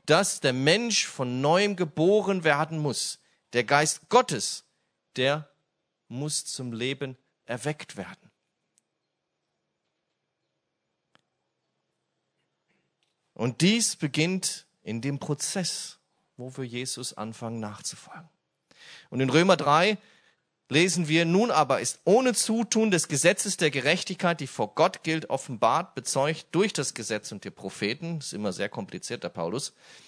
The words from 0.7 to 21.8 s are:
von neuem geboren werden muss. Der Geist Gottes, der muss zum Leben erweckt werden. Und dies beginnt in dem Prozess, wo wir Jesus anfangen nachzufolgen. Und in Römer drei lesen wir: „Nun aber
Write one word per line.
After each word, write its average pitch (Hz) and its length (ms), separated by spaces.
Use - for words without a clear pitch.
von 127 340
neuem 185 360
geboren 185 680
werden 156 340
muss. - 400
Der 120 120
Geist 147 440
Gottes, 208 560
der 143 340
muss 147 380
zum 127 260
Leben 131 460
erweckt 139 520
werden. 95 340
Und 123 260
dies 214 360
beginnt 165 720
in 113 180
dem 139 160
Prozess, - 800
wo 127 200
wir 135 80
Jesus 123 520
anfangen 113 440
nachzufolgen. - 680
Und 120 120
in 131 100
Römer 175 260
drei 165 420
lesen 165 380
wir: 160 200
„Nun 196 260
aber 135 280